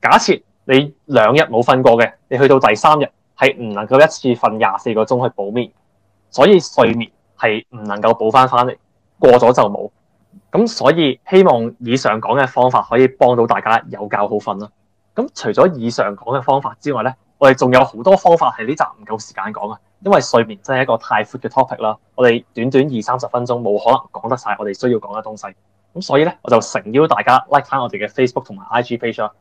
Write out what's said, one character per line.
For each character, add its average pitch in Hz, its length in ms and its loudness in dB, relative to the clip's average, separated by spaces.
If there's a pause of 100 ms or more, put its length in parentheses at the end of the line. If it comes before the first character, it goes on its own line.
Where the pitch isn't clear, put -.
假 113 160 0
設 - 240 0 (220)
你 139 280 0 (140)
兩 117 260 2
日 147 100 4
冇 117 200 0
瞓 131 180 2
過 127 120 6 (100)
嘅， 110 100 -2 (160)
你 131 80 -4
去 135 120 4
到 135 100 6
第 110 160 2
三 151 240 2
日 143 100 -2 (300)
係 131 180 0
唔 113 160 -10
能 104 140 -8
夠 131 160 0
一 160 60 8
次 - 200 -6 (120)
瞓 110 160 0
廿 110 220 0
四 120 140 -6
個 110 120 0
鐘 123 240 -2
去 - 80 -8
補 101 160 -8
眠， 120 180 -6 (580)
所 135 200 2
以 202 100 6
睡 - 340 0
眠 117 180 -6 (280)
係 110 320 -2
唔 110 140 -16
能 104 180 -8
夠 113 100 2
補 110 180 -2
返 131 180 4
返 123 180 0
嚟， 127 100 -8 (440)
過 131 140 6
咗 120 180 6
就 127 100 2
冇。 101 260 -4 (640)
噉 220 160 0
所 147 260 -2
以 156 260 0 (120)
希 190 140 6
望 117 340 0
以 120 180 -4
上 110 240 -2
講 123 180 -2
嘅 135 100 0
方 127 200 0
法 123 140 0
可 117 160 -2
以 131 80 6
幫 123 300 2
到 117 100 2
大 117 140 0
家 113 200 0 (100)
有 101 180 -12
覺 104 100 -6
好 101 120 -2
瞓 101 300 -6
啦。 104 80 -14 (460)
噉 247 200 -4
除 - 160 -8
咗 180 240 2
以 117 140 -8
上 104 280 -4
講 123 200 -8
嘅 127 60 -6
方 139 180 0
法 110 200 -12
之 143 120 -6
外 117 120 -4
呢， 131 100 -4 (240)
我 139 120 6
哋 131 60 4
仲 127 160 0
有 127 120 4
好 120 180 -8
多 190 140 4
方 175 200 2
法 147 220 0
係 110 80 -8
呢 139 80 -4
集 156 100 -2 (160)
唔 - 60 -
夠 110 140 -8
時 - 120 -20
間 95 200 -10
講 107 200 -10
啊， 107 80 -18 (240)
因 202 80 2
為 165 80 4
睡 117 240 0
眠 107 180 -12
真 135 160 -4
係 131 40 0
一 - 20 0
個 113 120 -2
太 107 280 -4
闊 - 140 -16
嘅 - 100 -10
topic - 340 -4
啦， 107 140 -4 (180)
我 127 140 2
哋 117 160 0 (100)
短 117 160 -4
短 135 140 2
二 127 180 -6
三 127 160 -4
十 123 100 -8
分 123 160 -4
鐘 120 160 -4
冇 104 220 -2
可 113 80 0
能 131 80 2 (140)
講 - 160 -12
得 127 80 -2
晒 107 220 -8
我 107 80 -8
哋 98 120 -10
需 123 140 -2
要 113 60 -2
講 104 200 -12
嘅 110 40 -12
東 110 140 -16
西。 101 200 -18 (380)
噉 - 80 -12
所 - 160 0
以 151 60 4
呢， 170 80 -4 (100)
我 - 80 -8
就 113 100 4
誠 107 220 -8 (100)
邀 147 160 2
大 104 140 0
家 123 280 2
like 143 160 0
返 139 140 -6
我 120 100 -8
哋 104 140 -8
嘅 104 40 -8
Facebook 127 360 -4
同 104 120 -20
埋 98 140 -20
I 120 120 -2
G 120 140 -8
page 117 240 -8
啦 107 100 -6 (100)